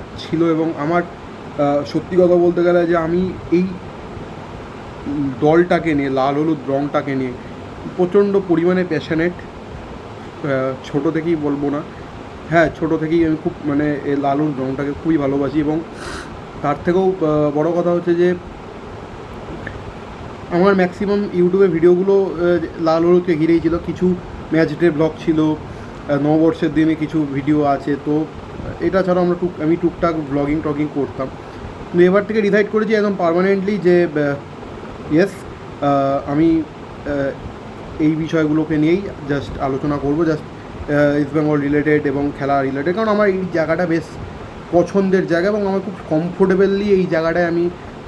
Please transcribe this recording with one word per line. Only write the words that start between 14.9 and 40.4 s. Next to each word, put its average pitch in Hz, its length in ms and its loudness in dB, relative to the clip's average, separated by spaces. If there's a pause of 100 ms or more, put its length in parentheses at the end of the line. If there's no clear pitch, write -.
খুবই 160 120 4
ভালোবাসি। 139 440 2
এবং 156 200 0 (840)
তার 147 120 0 (100)
থেকেও, 185 240 2
আহ, 151 460 2
বড় 156 180 2
কথা 175 180 2
হচ্ছে 175 240 2
যে 175 200 4 (2250)
আমার 180 240 4
ম্যাক্সিমাম 196 600 0
YouTube-এ 180 320 4
ভিডিওগুলো, 180 580 4
আহ, 170 600 0
লাল 160 200 2
হলুদকে 180 300 4
ঘিরেই 160 260 2
ছিল। 165 260 0
কিছু 180 280 0 (380)
ম্যাচ 160 160 4 (120)
ডে 170 100 4
ব্লগ 156 200 2 (140)
ছিল, 156 180 2
আহ, - 800 -4
নববর্ষের 156 520 2
দিনে 156 200 4
কিছু 156 400 -2
ভিডিও 147 300 2
আছে। 139 400 0
তো 151 200 0 (560)
এটা 170 220 2
ছাড়াও 180 220 2
আমরা 175 160 2
টুক-, 180 220 -4
আমি 160 140 2
টুকটাক 170 380 0 (160)
ব্লগিং 143 340 0
টগিং 151 300 -2
করতাম। 135 340 -4 (640)
কিন্তু 175 140 6
এবার 196 180 4
থেকে 214 180 0
ডিসাইড 202 300 4
করেছি 220 220 2
একদম 208 240 2
পার্মানেন্টলি 185 600 2
যে, 175 380 4
আহ, - 960 -4
ইয়েস, 185 160 6 (520)
আহ, 139 480 2
আমি, 160 320 4 (440)
আহ, 147 60 -4 (840)
এই 156 120 4
বিষয়গুলোকে 156 640 0
নিয়েই 165 260 2 (260)
just 139 320 -4
আলোচনা 135 360 -2
করবো, 143 260 0
just, 160 120 2
আহ, - 840 0